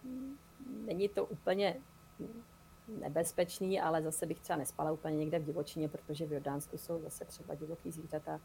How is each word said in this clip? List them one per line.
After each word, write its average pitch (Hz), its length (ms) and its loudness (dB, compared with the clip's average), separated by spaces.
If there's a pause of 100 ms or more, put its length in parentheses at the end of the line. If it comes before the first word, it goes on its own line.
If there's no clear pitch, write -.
mm, 262 340 -6 (480)
není 202 240 2
to 196 160 2
úplně 196 560 2 (1040)
nebezpečný, 180 960 2
ale 165 200 6
zase 160 240 0
bych 160 140 -2
třeba 170 180 0
nespala 156 340 0
úplně 156 260 2
někde 156 220 4
v 156 60 -2
divočině, 156 440 0
protože 151 360 -4
v 151 80 -2
Jordánsku 143 440 -2
jsou 165 240 -2
zase 156 240 -8
třeba 160 300 -8
divoký 160 360 -6
zvířata. 156 540 -4